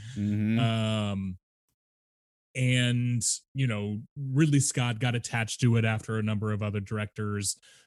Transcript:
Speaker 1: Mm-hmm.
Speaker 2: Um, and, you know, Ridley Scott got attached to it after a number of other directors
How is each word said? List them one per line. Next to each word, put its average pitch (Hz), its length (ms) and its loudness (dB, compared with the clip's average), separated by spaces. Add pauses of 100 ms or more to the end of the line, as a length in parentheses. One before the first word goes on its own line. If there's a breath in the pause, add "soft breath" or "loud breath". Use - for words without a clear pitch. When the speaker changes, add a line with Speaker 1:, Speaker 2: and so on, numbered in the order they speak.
(140 loud breath)
Speaker 1:
Mm-hmm. 104 440 2
Speaker 2:
Um, 107 800 0 (1160)
and, 123 680 2 (320)
you 135 120 0
know, 104 340 -2 (160)
Ridley 143 440 4
Scott 120 380 0
got 120 160 0
attached 113 460 -4
to 117 160 6
it 113 80 4
after 110 340 -2
a 110 40 -2
number 107 300 0
of 104 100 -2
other 104 180 -2
directors 104 760 -4 (300 loud breath)